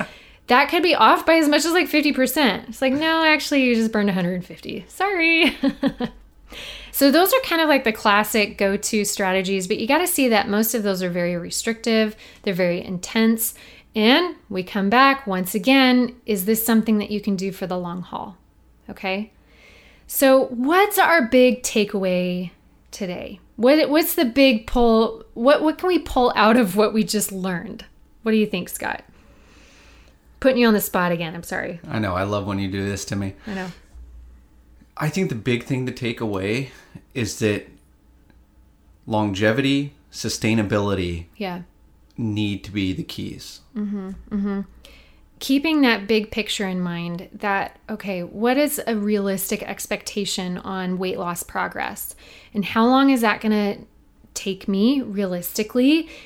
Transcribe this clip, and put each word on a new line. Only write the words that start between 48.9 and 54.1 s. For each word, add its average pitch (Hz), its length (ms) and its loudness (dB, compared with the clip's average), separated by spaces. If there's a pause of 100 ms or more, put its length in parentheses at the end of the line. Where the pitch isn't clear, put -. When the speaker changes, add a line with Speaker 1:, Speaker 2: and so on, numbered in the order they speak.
Speaker 2:
realistic 202 680 -2
expectation 196 960 -6
on 185 400 -6
weight 185 180 -4
loss 175 260 -6
progress? - 720 -8 (380)
And 208 100 -2
how 226 220 2
long 269 240 6
is 262 120 4
that 208 200 0
gonna 208 360 0 (580)